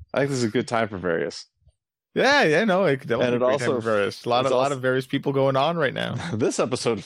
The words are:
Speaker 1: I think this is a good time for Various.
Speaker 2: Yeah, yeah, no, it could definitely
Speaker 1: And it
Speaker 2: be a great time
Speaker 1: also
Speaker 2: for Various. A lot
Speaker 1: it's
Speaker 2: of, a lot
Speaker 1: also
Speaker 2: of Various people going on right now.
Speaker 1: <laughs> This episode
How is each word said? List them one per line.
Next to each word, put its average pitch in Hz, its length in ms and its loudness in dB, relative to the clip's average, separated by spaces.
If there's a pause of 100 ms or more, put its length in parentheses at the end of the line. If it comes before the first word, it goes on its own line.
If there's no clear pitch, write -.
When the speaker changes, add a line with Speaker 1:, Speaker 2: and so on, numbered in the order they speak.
(140)
Speaker 1:
I - 60 -2
think 139 120 0
this 131 80 -2
is 123 60 2
a 110 40 0
good 117 180 -2
time 113 220 0
for 107 80 -8
Various. 85 480 -4 (720)
Speaker 2:
Yeah, 262 280 4
yeah, 170 220 2
no, 190 200 2
it 139 140 2
could - 100 -14
definitely 123 260 0
Speaker 1:
And - 0 -
it 117 40 0
Speaker 2:
be 123 60 2
a - 40 4
great 139 100 2
time 123 100 0
Speaker 1:
also 127 120 -2
Speaker 2:
for 113 100 -2
Various. 101 340 0
A 120 40 -4
lot 120 120 4
Speaker 1:
it's 131 60 0
Speaker 2:
of, 127 60 2
a - 40 2
lot 127 80 4
Speaker 1:
also 143 100 -2
Speaker 2:
of 127 60 -8
Various 131 240 0
people 139 280 -2
going 135 220 2
on 156 220 2
right 131 160 0
now. - 220 -4 (100)
Speaker 1:
<laughs> 175 80 -6
This 147 260 0
episode 120 460 0